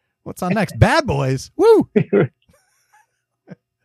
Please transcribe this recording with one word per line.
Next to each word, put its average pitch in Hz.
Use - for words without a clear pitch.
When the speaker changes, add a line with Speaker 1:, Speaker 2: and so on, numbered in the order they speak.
Speaker 1:
What's -
on 180
next? 196
Bad 277
Boys. 135
Woo! 415
Speaker 2:
<laughs> 180